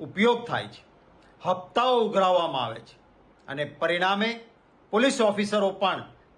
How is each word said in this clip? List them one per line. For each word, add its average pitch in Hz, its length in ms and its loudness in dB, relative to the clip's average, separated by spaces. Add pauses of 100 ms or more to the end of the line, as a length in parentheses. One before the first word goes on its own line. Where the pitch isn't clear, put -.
ઉપયોગ 208 440 0
થાય 107 280 -6
છે, - 80 -20 (600)
હપ્તાઓ 240 600 0
ઉઘરાવવામાં 175 640 2
આવે 113 160 -10
છે - 160 -20 (520)
અને 143 160 -6 (100)
પરિણામે 185 560 0 (640)
પોલીસ 240 280 2
ઓફિસરો 208 540 0
પણ 175 280 -2 (360)